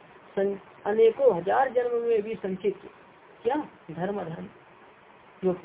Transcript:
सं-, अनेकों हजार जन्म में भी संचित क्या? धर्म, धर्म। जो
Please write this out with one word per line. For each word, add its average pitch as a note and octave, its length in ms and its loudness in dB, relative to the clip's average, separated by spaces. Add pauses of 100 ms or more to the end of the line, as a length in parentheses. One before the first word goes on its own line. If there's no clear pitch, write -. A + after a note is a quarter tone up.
(380)
सं-, G3 200 0 (280)
अनेकों A3 500 4
हजार G#3 340 2
जन्म A#3+ 320 0
में A#3 200 0
भी G#3+ 140 -6
संचित F#3+ 440 -4 (640)
क्या? C4+ 120 0 (360)
धर्म, F#3 320 -4
धर्म। F3 240 -10 (960)
जो F#3 100 2 (120)